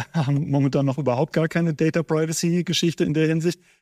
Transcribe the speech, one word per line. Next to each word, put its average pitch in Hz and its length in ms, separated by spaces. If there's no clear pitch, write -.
<laughs> - 100
haben 143 360
momentan 139 360
noch 135 120
überhaupt 131 340
gar 160 160
keine 170 260
Data 160 300
Privacy 165 600
Geschichte 170 400
in 156 80
der 156 140
Hinsicht 160 340